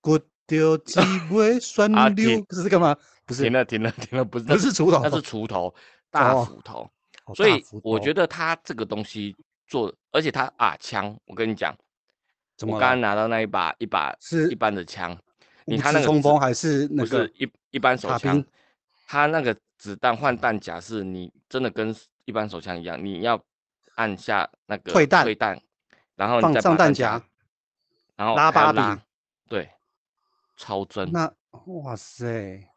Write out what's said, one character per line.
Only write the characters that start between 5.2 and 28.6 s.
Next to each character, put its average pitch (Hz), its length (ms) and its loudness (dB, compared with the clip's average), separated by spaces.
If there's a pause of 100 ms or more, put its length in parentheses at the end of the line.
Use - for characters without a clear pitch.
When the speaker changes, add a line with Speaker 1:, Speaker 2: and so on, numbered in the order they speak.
Speaker 2:
锄 110 240 -8
头， 90 260 -4 (380)
大 131 340 2
斧 - 180 -14
头。 110 180 -14
Speaker 1:
哦。 - 100 -16 (360)
哦， 98 100 -14
Speaker 2:
所 214 120 4
以 160 120 4
Speaker 1:
大 - 60 -20
斧 104 140 -14
头。 113 80 -8
Speaker 2:
我 110 120 0
觉 139 120 -2
得 175 140 0
他 165 380 -4
这 - 100 -12
个 113 100 -6
东 107 200 -8
西 101 320 -10 (320)
做， 117 260 -4 (160)
而 147 100 2
且 156 80 -2
他， 131 280 -4
啊， 104 240 0
枪， 104 360 -6 (100)
我 - 80 -20
跟 113 140 -2
你 110 60 -2
讲， 80 180 -4 (840)
Speaker 1:
怎 110 100 -10
么 110 60 -4
了？ 110 40 -4
Speaker 2:
我 107 40 -2
刚 127 80 4
刚 127 120 2
拿 104 140 0
到 110 140 0
那 113 120 0
一 110 60 -2
把， 92 320 -2
一 113 80 -6
把 78 340 -2
Speaker 1:
是 165 300 -2
Speaker 2:
一 117 60 -6
般 107 180 0
的 92 100 -6
枪， 87 280 -10
Speaker 1:
物 - 20 -12
质 87 60 -20 (460)
Speaker 2:
你 113 120 -2
看 147 160 0
那 156 60 4
个 143 40 2
子， - 20 2
Speaker 1:
冲 151 140 4
锋 147 200 4
还 131 120 2
是 143 380 -2
那 139 160 0
个 127 120 0
Speaker 2:
不 117 60 0
是， - 120 -10
一， 123 160 -6 (180)
一 139 80 -6
般 127 180 2
手 101 120 -8
枪， 120 100 -2
Speaker 1:
卡 139 140 -2
宾？ 143 140 0 (600)
Speaker 2:
他 147 200 0
那 156 140 0
个 120 160 -2 (220)
子 104 160 -12
弹 117 220 0
换 131 200 0
弹 117 220 -2
夹 87 220 -10
是 107 240 -8
你 92 280 -10 (160)
真 131 140 -4
的 117 80 -2
跟 110 240 -4 (300)
一 110 80 -12
般 107 160 -4
手 92 120 -12
枪 90 160 -10
一 85 60 -12
样， 82 220 -10
你 95 160 -8
要 113 200 0 (560)
按 107 200 -4
下 98 320 -4 (180)
那 104 120 -8
个 - 140 -10
Speaker 1:
退 151 140 4
弹。 160 180 4
Speaker 2:
退 110 100 -2
弹， 104 260 -4 (560)
然 98 120 -4
后 120 120 2
你 156 140 4
再 120 60 4
把 - 0 -
弹 - 20 -2
夹 - 0 -
Speaker 1:
放 - 0 -
上 160 140 4
弹 156 180 4
夹。 117 280 -2 (1000)
Speaker 2:
然 107 80 -2
后 113 80 0
Speaker 1:
拉 156 160 4
芭 151 180 6